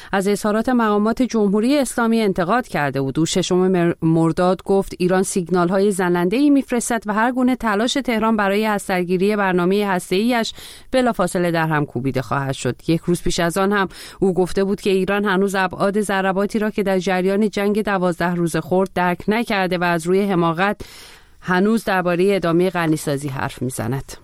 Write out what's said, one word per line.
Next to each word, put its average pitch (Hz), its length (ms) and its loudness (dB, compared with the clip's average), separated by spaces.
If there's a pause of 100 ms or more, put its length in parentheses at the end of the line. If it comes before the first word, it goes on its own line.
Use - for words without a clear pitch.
(120)
از 196 160 0
اظهارات 208 400 0
مقامات 220 540 2
جمهوری 220 560 2
اسلامی 233 420 0
انتقاد 196 480 0
کرده 139 320 -2
بود. 135 180 -2
او 160 80 2
ششم 180 300 0
مر-، 180 460 2
مرداد 165 600 2
گفت 196 360 0
ایران 185 240 2
سیگنال‌های 185 680 0
زننده‌ای 185 600 2
می‌فرستد 247 560 0
و 208 80 -2
هر 226 180 2
گونه 254 240 2
تلاش 226 360 0
تهران 226 440 0
برای 208 300 0
از 208 160 0
سرگیری 185 540 0
برنامه 190 540 2
هسته‌ای‌اش 208 600 0 (400)
بلافاصله 196 580 0
در 165 180 0
هم 151 180 0
کوبیده 131 360 -4
خواهد 139 300 -4
شد. 123 240 -4 (120)
یک 165 120 2
روز 175 220 -2
پیش - 180 0
از 170 180 0
آن 196 140 2
هم 196 160 0 (300)
او 185 160 2
گفته 185 300 0
بود 196 160 -2
که 208 100 -2
ایران 196 340 0
هنوز 196 300 0
ابعاد 190 460 0
ضرباتی 196 580 0
را 214 120 0
که 208 120 -2
در 190 160 0
جریان 190 520 0
جنگ 208 340 -2
دوازده 180 500 0
روزه 170 260 0
خورد 185 340 0
درک 180 240 0 (100)
نکرده 202 500 0
و 175 60 -2
از 170 220 0
روی 190 160 2
حماقت 180 580 0 (640)
هنوز 202 420 2
درباره 185 520 2
ادامه 175 340 2
غنیسازی 156 580 -2
حرف 135 340 -6
می‌زند. 127 500 -6 (120)